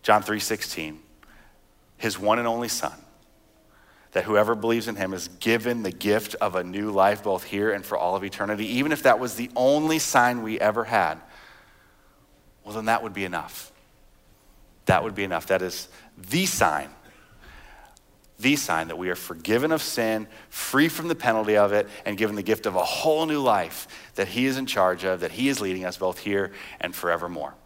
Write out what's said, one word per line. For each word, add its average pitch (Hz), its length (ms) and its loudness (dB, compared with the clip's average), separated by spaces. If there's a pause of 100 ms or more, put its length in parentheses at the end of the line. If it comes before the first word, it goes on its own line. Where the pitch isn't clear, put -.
John 107 200 6
three 107 200 -4
sixteen, 80 580 -6 (960)
his - 240 -4
one 107 180 4
and 120 80 -2
only 117 220 -2
son, - 240 -4 (1200)
that 92 140 0
whoever 107 280 4
believes 117 360 0
in 104 80 -8
him 95 160 -4
is 87 160 -8 (100)
given 117 440 0
the 92 100 -4
gift 104 480 0
of 98 140 0
a 90 80 0
new 101 280 -4
life, 101 320 4
both 95 220 -2
here 104 260 0
and 98 140 -4
for - 120 -2
all 185 200 0
of 190 80 -2
eternity. 107 400 -4
Even 127 260 -2
if - 120 -4
that 120 140 8
was 120 180 -4
the 117 200 -6
only 151 440 4
sign 123 440 4
we 110 160 -4
ever 107 240 2
had, 90 380 0 (1400)
well, 104 100 -12
then 110 100 -6
that 113 160 4
would 107 120 -8
be 98 100 -4
enough. 87 480 -8 (1160)
That 92 180 4
would 104 100 -6
be 101 80 -2
enough. 87 240 -4
That 92 140 2
is - 260 -6 (300)
the 185 300 -2
sign, 76 420 0 (1500)
the 139 180 2
sign 82 320 -2
that 80 80 -8
we 90 120 -4
are 90 60 -2
forgiven 104 560 -2
of 160 100 0
sin, 110 460 -2 (220)
free - 400 2
from 165 180 -6
the 165 80 0
penalty 110 400 2
of 104 160 6
it, 104 160 2 (180)
and 101 120 -4
given 104 180 0
the 101 80 -6
gift 107 220 0
of 95 100 -2
a 92 80 2
whole 156 420 0
new 151 140 0
life 101 480 0 (280)
that 98 120 -2
he 120 200 0
is 131 100 0
in 131 80 -4
charge 92 400 2
of, 92 160 0
that 82 100 -4
he 120 160 -2
is 139 140 0
leading 92 240 -4
us 90 100 -6
both 92 240 -2
here 98 320 -2 (300)
and 87 120 -6
forevermore. 85 600 -4 (120)